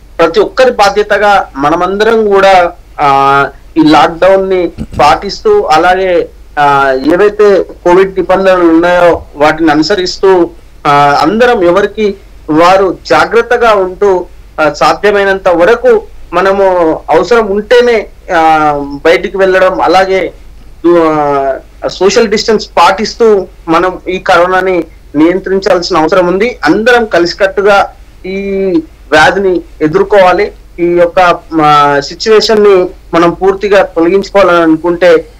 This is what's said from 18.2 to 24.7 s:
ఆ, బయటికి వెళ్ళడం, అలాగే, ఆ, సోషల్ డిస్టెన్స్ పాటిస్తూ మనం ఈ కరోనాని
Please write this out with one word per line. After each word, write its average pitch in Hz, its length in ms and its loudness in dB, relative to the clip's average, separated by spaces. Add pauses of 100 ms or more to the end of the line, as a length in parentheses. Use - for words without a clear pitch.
ఆ, 156 380 2 (320)
బయటికి 185 320 0
వెళ్ళడం, 185 440 0
అలాగే, 185 520 0 (560)
ఆ, 147 680 0 (340)
సోషల్ 202 400 0
డిస్టెన్స్ 214 480 -2
పాటిస్తూ 202 680 0 (220)
మనం 175 300 -2 (100)
ఈ 185 100 -6
కరోనాని 185 680 0 (320)